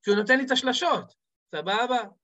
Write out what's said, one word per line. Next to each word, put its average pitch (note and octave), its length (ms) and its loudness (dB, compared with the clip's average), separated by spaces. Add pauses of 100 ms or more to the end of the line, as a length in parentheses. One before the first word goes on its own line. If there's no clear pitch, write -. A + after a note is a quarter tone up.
כי G3+ 80 -2
הוא G3+ 80 4
נותן B3+ 200 4
לי C4+ 60 -2
את C4 60 -6
השלשות, B3+ 640 -2 (400)
סבבה? A3 440 0 (260)